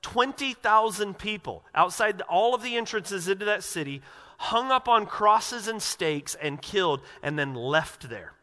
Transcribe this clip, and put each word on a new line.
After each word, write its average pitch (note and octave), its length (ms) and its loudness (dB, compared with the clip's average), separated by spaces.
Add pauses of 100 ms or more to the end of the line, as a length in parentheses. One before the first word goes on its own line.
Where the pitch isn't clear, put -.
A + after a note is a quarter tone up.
Twenty C4+ 540 -2
thousand G#3 640 2
people G3 560 -8
outside F#3 480 2
all A3 320 2
of A3 80 -4
the A#3+ 160 -4
entrances G3 500 -4
into G3 160 0
that G#3 180 0
city, C#3 380 -6 (380)
hung B3 320 0
up B3+ 180 2
on A3+ 160 6
crosses G#3 640 2
and A3 140 -4
stakes D3+ 520 -2
and D3 280 -6
killed, E3+ 400 0 (200)
and D3+ 160 -2
then C#3 160 -2
left C3+ 540 -2
there. F#2+ 240 -14 (100)